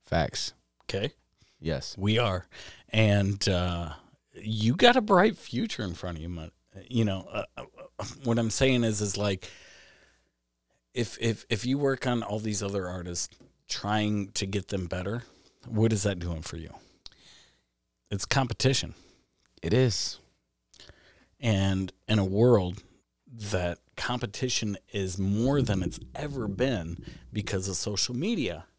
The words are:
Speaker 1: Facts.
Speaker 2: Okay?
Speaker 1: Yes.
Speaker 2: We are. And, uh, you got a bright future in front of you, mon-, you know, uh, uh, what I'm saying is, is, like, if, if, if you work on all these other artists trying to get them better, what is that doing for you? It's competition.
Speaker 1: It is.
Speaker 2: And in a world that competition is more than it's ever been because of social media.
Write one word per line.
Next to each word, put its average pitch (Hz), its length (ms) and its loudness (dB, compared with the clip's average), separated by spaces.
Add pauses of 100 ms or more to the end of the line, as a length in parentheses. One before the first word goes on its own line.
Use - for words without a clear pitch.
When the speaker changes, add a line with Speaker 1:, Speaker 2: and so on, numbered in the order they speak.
Speaker 1:
Facts. - 500 -2 (300)
Speaker 2:
Okay? 101 300 -4 (480)
Speaker 1:
Yes. 71 360 -4
Speaker 2:
We 104 200 2
are. 98 280 0 (440)
And, 101 580 4
uh, 87 460 0 (400)
you 107 420 0
got 240 220 6
a 240 40 4
bright 208 360 4
future - 460 -6
in 87 100 -4
front 87 240 -6
of 73 60 -8
you, 85 60 -8
mon-, 85 220 -8 (380)
you 117 160 2
know, 95 260 -4
uh, 107 120 -6 (120)
uh, 123 80 -14 (600)
what 113 120 2
I'm 113 120 2
saying 127 340 4
is, 107 160 2
is, 104 160 0
like, 98 340 -2 (1400)
if, 117 280 -4
if, 113 280 -2
if 110 160 -2
you 135 120 0
work 135 280 0
on 120 180 0
all 104 160 -4
these 107 220 -2
other 98 260 -2
artists 90 460 -4 (360)
trying 107 640 0
to - 120 -2
get 98 220 -4
them 92 200 -4
better, 92 360 -4 (440)
what 113 260 4
is 98 100 2
that 98 160 0
doing 85 220 -4
for 82 160 -8
you? 80 140 -12 (1400)
It's 98 140 -2
competition. - 680 2 (680)
Speaker 1:
It 87 120 0
is. 123 460 2 (1200)
Speaker 2:
And 95 520 2 (160)
in 107 120 4
a 95 60 4
world 98 580 4 (480)
that 101 480 -2 (180)
competition 120 800 -2 (140)
is 92 260 -2
more 113 440 2
than 98 220 2
it's - 160 -4 (160)
ever 139 320 -6
been 95 560 -2 (280)
because 101 360 -2
of 95 80 -4
social 104 400 -2
media. 127 500 -2 (140)